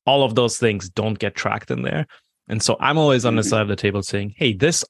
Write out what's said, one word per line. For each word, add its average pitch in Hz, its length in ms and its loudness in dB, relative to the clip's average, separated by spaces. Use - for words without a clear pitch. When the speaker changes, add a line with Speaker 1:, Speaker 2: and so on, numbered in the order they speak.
Speaker 1:
All 139 180 4
of 113 120 0
those 120 220 2
things 101 320 0
don't 107 300 -2
get 101 160 -4
tracked - 360 -4
in 123 100 -4
there. - 260 -2
And 110 140 -4
so - 180 2
I'm 147 200 0
always 131 260 4
on 113 120 2
the 113 40 2
Speaker 2:
Mm-hmm. 98 80 -2
Speaker 1:
side 110 140 0
of 101 60 -2
the 101 60 0
table 101 280 -2
saying, 101 340 -6
"Hey, 123 160 0
this 143 360 0